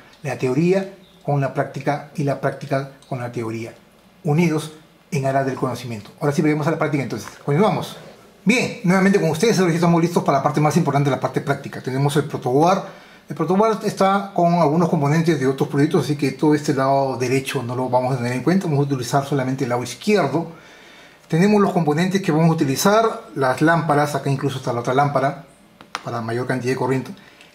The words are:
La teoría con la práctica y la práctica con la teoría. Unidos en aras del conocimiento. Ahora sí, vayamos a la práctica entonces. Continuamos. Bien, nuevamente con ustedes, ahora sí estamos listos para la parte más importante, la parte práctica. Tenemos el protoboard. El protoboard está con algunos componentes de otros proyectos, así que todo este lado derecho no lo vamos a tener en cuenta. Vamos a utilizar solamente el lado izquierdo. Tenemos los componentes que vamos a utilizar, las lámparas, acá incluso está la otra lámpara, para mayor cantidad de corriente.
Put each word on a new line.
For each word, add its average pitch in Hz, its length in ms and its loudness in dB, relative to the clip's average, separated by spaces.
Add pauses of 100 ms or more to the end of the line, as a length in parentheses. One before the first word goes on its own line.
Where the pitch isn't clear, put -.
(220)
La 123 160 -8
teoría 175 560 0 (280)
con 143 200 0
la 135 120 -2
práctica 143 600 -4
y 151 80 -4
la 135 160 -2
práctica 135 540 -4 (160)
con 131 100 -8
la 120 100 -8
teoría. 113 440 -8 (500)
Unidos 156 480 2 (400)
en 135 140 -2
aras 135 200 0
del 127 100 -2
conocimiento. 117 560 -6 (100)
Ahora 147 100 0
sí, 156 100 0
vayamos 151 260 2
a 170 40 2
la 156 80 -2
práctica 147 240 0
entonces. 110 260 -8 (140)
Continuamos. 147 540 0 (480)
Bien, 233 400 0
nuevamente 185 340 4
con 156 120 2
ustedes, 196 280 2
ahora 180 120 2
sí 151 40 0
estamos 170 260 4
listos 170 220 0
para 147 140 2
la 135 60 0
parte 147 180 0
más 151 160 4
importante, 143 320 2
la 131 100 0
parte 139 220 -4
práctica. - 400 -6
Tenemos 139 340 -2
el 151 80 2
protoboard. 156 600 0 (460)
El 151 80 -10
protoboard 202 480 0
está 196 480 0
con 170 220 2
algunos 165 340 2
componentes 156 500 2
de 131 80 0
otros 139 220 0
proyectos, 151 340 2
así 143 140 -2
que 139 140 -2
todo 151 220 2
este 147 200 0
lado 135 420 0
derecho 127 480 -2
no 120 100 -8
lo 127 140 -4
vamos 127 260 0
a 131 40 0
tener 120 160 -4
en 127 100 -4
cuenta. 185 220 2
Vamos 143 140 0
a 139 140 0
utilizar 135 320 -2
solamente 131 380 -2
el 120 60 -2
lado 123 120 -2
izquierdo. 165 680 -2 (800)
Tenemos 202 320 4
los 185 100 2
componentes 175 500 0
que 156 120 0
vamos 165 160 4
a 160 40 4
utilizar, 196 680 2 (140)
las 131 260 0
lámparas, 151 540 2
acá 139 140 -4
incluso 135 280 -2
está 127 160 -6
la 120 80 -4
otra 127 120 -2
lámpara, 139 520 0 (580)
para 120 160 -8
mayor 117 280 -6
cantidad 127 260 -2
de 123 40 -2
corriente. 127 340 -2 (420)